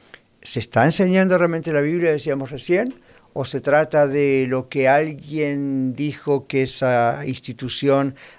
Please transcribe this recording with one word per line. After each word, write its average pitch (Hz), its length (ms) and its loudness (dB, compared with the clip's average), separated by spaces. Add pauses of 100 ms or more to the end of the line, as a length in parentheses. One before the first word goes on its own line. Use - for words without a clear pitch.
(420)
¿se - 180 -6
está 113 240 2
enseñando 185 540 2
realmente 165 340 -2
la 147 80 2
Biblia, 165 320 0
decíamos 139 380 -4
recién? 180 440 -2 (380)
¿O 131 140 -4
se 135 160 -6
trata 147 440 2
de 139 400 2
lo 127 220 -2
que 135 180 0
alguien 143 1080 0
dijo 139 520 -2
que 135 180 0
esa 127 600 0
institución 135 920 -2 (220)